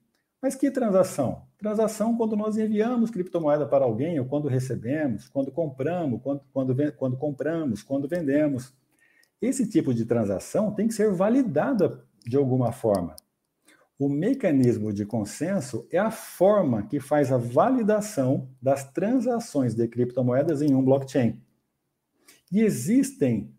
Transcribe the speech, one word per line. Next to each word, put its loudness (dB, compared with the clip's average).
Mas -2
que 0
transação? 0
Transação -2
quando -2
nós -2
enviamos 0
criptomoeda 0
para 4
alguém, 0
ou 0
quando -2
recebemos, -2
quando -4
compramos, -4
quando, -4
quando 0
ven-, 0
quando -4
compramos, -4
quando -4
vendemos. 0
Esse -2
tipo 0
de 0
transação -2
tem 0
que -4
ser 2
validada 0
de 0
alguma 2
forma. 0
O 0
mecanismo 2
de -4
consenso -6
é 2
a 0
forma 2
que -4
faz 2
a 2
validação 0
das 0
transações 0
de 0
criptomoedas 0
em 4
um 4
blockchain. 2
E 2
existem 0